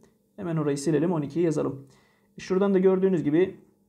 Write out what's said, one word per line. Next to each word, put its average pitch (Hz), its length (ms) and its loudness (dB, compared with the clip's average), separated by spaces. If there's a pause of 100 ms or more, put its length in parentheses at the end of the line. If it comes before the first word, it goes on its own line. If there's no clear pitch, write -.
(360)
Hemen 175 220 -6
orayı 147 200 0
silelim. 156 340 0
On 160 100 -2
ikiyi 165 240 -2
yazalım. 143 420 -4 (500)
E, - 40 -18
şuradan 196 320 0
da 185 60 4
gördüğünüz 185 440 2
gibi 160 360 0 (300)